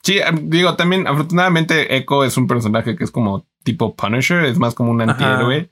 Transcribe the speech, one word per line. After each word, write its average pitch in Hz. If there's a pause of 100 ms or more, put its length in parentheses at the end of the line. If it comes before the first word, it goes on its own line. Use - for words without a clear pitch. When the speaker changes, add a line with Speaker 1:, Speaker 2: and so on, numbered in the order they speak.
Speaker 1:
Sí, 190
am-, 160
digo, 170
también, 180
afortunadamente, 165
Echo 139
es 117
un 127
personaje 113
que -
es -
como 101 (180)
tipo 113
Punisher, 131
es 120
más 120
como 117
un 117
Speaker 2:
Ajá. 113
Speaker 1:
antihéroe. 131